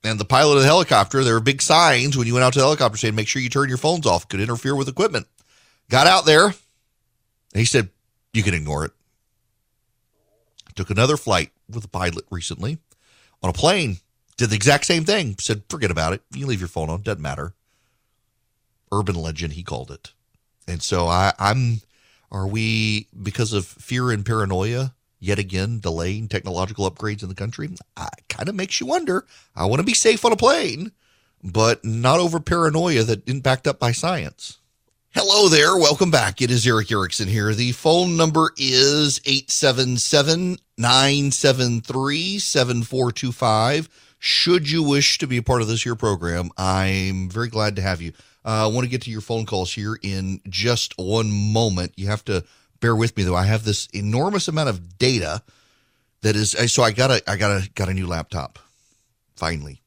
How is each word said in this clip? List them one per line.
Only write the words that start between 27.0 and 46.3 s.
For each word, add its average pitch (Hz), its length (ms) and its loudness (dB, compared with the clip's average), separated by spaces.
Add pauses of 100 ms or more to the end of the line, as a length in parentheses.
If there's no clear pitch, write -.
in 92 60 -10
the 92 60 -10
country? 117 360 -8 (260)
I, 78 120 -10 (200)
kinda 170 240 -8
makes - 280 -4
you 254 60 -8
wonder. 285 400 -2 (280)
I 87 120 -4
wanna 131 160 2
be 220 120 0
safe 226 300 2
on 226 80 6
a 208 40 2
plane, 220 560 0 (500)
but 107 420 2
not 120 360 2
over 165 200 0
paranoia 160 640 2
that 110 240 -2
isn't 131 140 -4
backed 131 240 0
up 143 120 -2
by 120 140 0
science. 143 640 -6 (520)
Hello 196 380 4
there. 160 280 6
Welcome 165 340 4
back. 113 300 2
It 123 100 2
is 117 160 2
Erick 110 260 2
Erickson 95 360 -2
here. 107 260 0
The 120 180 -2
phone 170 440 2
number 160 400 2
is 139 680 2
eight 135 260 -2
seven 127 460 0
seven, 160 600 0 (180)
nine 135 560 2
seven 127 480 2
three, 147 580 -4
seven 123 440 0
four 127 280 -2
two 123 220 -6
five. 123 560 0 (320)
Should 170 500 0
you 160 120 0
wish 143 360 2
to - 80 -6
be 127 100 -2
a 117 60 -2
part 123 200 0
of 107 60 -2
this 113 140 -2
here 120 120 -4
program, 87 640 -2